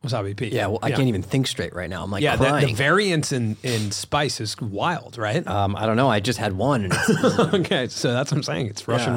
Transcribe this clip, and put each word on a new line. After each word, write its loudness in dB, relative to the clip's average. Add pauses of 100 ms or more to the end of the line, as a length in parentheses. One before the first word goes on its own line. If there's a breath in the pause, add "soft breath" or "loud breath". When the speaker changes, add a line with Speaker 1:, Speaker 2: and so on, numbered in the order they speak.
Speaker 1:
Wasabi -2
pea. -4
Speaker 2:
yeah, 0
well, -2
I -2
Speaker 1:
Yeah. 0
Speaker 2:
can't 2
even 0
think 0
straight -6
right -6
now. -6
I'm, -6
like, -2
Speaker 1:
Yeah, 2
the, 4
the 4
Speaker 2:
crying. 2
Speaker 1:
variance 2
in, 0
in -2
spice -2
is -6
wild, -4
right? 0
Speaker 2:
Um, 0
I -2
don't 2
know. 6
I 4
just 0
had -2
one. 0
And 0
it's 2
Speaker 1:
<laughs> 2
Okay, 0
so -2
that's 0
what 0
I'm 0
saying. -2
It's -8
Russian 0